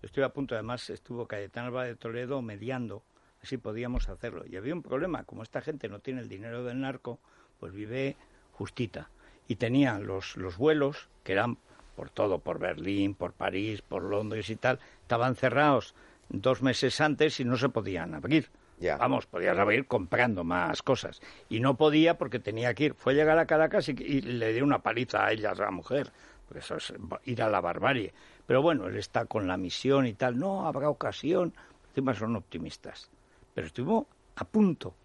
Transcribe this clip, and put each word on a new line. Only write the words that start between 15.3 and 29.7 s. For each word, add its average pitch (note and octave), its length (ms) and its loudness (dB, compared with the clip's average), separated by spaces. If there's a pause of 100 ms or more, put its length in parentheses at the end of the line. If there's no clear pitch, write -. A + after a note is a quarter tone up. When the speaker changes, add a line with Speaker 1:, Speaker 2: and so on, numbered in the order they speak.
Speaker 1:
cerrados C3 580 4 (360)
dos B2 320 2
meses B2+ 400 2
antes D3+ 380 4
y C3 60 0
no A#2+ 120 2
se C3 120 2
podían F2+ 460 -4
abrir. B2+ 340 2 (300)
Speaker 2:
Ya. E2 180 0
Speaker 1:
Vamos, C3 300 2
podías F2+ 320 0
abrir G#2+ 260 4
comprando G#2+ 580 0
más E2+ 380 0
cosas. - 400 -2 (280)
Y A2+ 100 -2
no C3 180 2
podía D#3 400 6
porque B2+ 220 -4
tenía A2+ 340 -2
que D3 120 2
ir. C3 100 2
Fue - 180 2
a - 20 4
llegar D#3 220 6
a D#3+ 80 4
Caracas D#3+ 440 4
y, - 20 -2
y C3+ 300 0
le A2+ 320 0
dio B2 100 2
una C#3+ 160 4
paliza A2+ 460 0
a G#2 80 4
ella, G#2 180 0
a F2+ 40 -2
la G2+ 140 0
mujer. A2 420 -2 (360)
Porque - 120 -14
eso - 180 -6
es - 140 -8 (340)
ir A#2 180 -2
a A2 60 2
la G2 120 4
barbarie. F#2+ 500 0 (360)
Pero C3 160 6
bueno, C#3+ 240 2
él G#2 100 -4
está A2+ 280 -2
con G2+ 220 -2
la F#2 100 0
misión C3 500 2